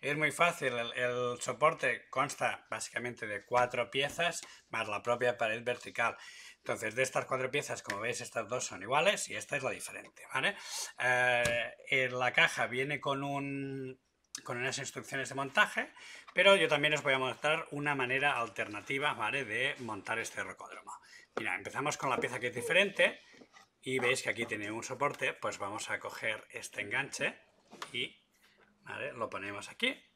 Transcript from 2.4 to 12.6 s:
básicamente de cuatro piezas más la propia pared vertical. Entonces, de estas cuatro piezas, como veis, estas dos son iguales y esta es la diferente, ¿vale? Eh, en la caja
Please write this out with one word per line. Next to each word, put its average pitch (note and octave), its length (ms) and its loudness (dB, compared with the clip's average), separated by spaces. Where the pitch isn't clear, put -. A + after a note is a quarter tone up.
básicamente A#2 560 -6
de G#2 200 -6
cuatro B2 440 2
piezas C#3+ 520 0
más A2 220 -2
la G2+ 120 -2
propia A#2+ 360 2
pared A#2 260 0
vertical. A#2 540 -2
Entonces, G#2+ 360 -4
de B2+ 100 2
estas B2+ 200 0
cuatro C3 260 -2
piezas, C3 320 -4
como G#2 200 -6
veis, A#2 180 -2
estas A#2 300 -6
dos B2 160 -2
son F#2 160 -8
iguales D#3 480 2
y G#2 80 -6
esta B2 180 -6
es C3+ 80 -2
la A#2+ 80 0
diferente, G2 520 -12
¿vale? F3 240 0
Eh, A#2+ 760 4
en B2+ 320 2
la B2 140 2
caja D3+ 340 4